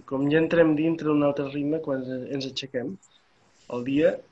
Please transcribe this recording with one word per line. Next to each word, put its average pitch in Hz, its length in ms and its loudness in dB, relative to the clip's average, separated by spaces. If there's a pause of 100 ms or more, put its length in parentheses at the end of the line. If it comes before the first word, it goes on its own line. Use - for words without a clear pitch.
com 139 240 0
ja 156 80 4
entrem 160 380 6
dintre 160 320 0
d'un 147 180 4
altre 143 240 -2
ritme, 147 320 -2
quan 131 240 -4
ens 131 400 -6
aixequem, 131 460 -6 (840)
el 123 120 -6
dia 151 260 4 (180)